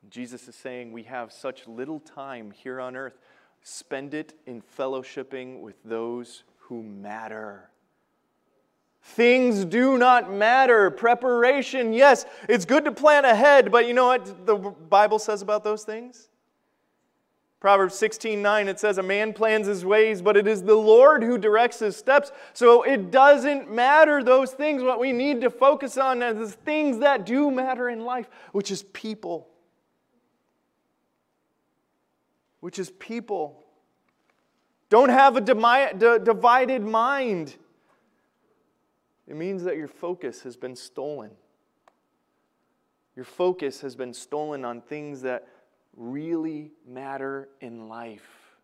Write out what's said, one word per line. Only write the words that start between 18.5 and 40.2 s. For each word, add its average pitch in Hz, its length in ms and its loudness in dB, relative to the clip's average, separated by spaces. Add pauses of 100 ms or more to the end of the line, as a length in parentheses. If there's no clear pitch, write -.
it 190 100 -8
says, 208 200 -2
"A 190 60 -4
man 202 280 -4
plans 214 360 -2
his 190 180 -6
ways, 214 360 2
but 202 140 2
it 202 120 2
is 208 160 -2
the 214 120 6
Lord 226 480 6
who 240 140 -2
directs 220 420 0
his 208 160 -4
steps." 277 360 0 (220)
So 240 300 6
it 214 260 -2
doesn't 269 600 4
matter 285 500 4
those 262 300 2
things. 285 320 -4
What 254 160 -2
we 254 140 -2
need 262 280 -2
to 254 80 0
focus 277 480 0
on 262 240 -2
is 240 160 -4
the 214 200 -12
things 302 420 -4
that 262 260 0
do 269 240 0
matter 254 380 -4
in 226 160 -10
life, 247 260 -8 (220)
which 196 180 -6
is 196 140 -10
people. 180 640 -14 (3000)
Which 175 200 -16
is 185 120 -10
people. 196 680 -12 (1300)
Don't 247 200 6
have 262 260 4
a 247 60 -2
demi-, 233 560 0
d-, 226 220 4
divided 233 600 2
mind. 220 760 -4 (1700)
It 147 120 -18
means 180 260 -10
that 170 140 -6
your 151 100 -10
focus 170 560 -12